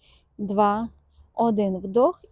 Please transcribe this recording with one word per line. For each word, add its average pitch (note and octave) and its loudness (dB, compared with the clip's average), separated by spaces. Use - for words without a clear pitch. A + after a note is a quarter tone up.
два, G#3 0
один. G#3 0
Вдох A3+ 0